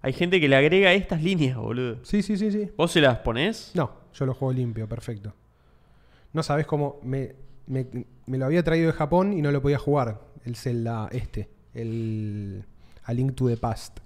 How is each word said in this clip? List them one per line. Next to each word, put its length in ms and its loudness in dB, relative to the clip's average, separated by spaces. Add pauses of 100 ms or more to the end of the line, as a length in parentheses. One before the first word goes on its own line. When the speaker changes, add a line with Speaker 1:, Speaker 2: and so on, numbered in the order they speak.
Speaker 1:
Hay 120 -2
gente 280 2
que 80 4
le 60 6
agrega 380 6
estas 320 0
líneas, 320 2
boludo. 480 -4
Speaker 2:
Sí, 180 0
sí, 140 -2
sí, 160 0
sí. 240 -4
Speaker 1:
¿Vos 160 2
se 80 6
las 180 6
ponés? 560 -2
Speaker 2:
No, 160 0 (240)
yo 120 -4
lo 80 -2
juego 180 -2
limpio, 360 -4
perfecto. 460 -10 (960)
No 120 -2
sabés 220 0
cómo 360 -4
me, 320 -6 (320)
me, 200 -4 (400)
me 120 -4
lo 60 0
había 180 2
traído 260 2
de 40 2
Japón 400 2
y 100 -2
no 80 2
lo 120 2
podía 160 2
jugar, 420 0 (240)
el 120 -8
Zelda 540 -4
este, 380 -8 (260)
el 920 -6 (400)
A 80 -6
Link 220 0
to 140 2
the 80 2
Past. 500 -6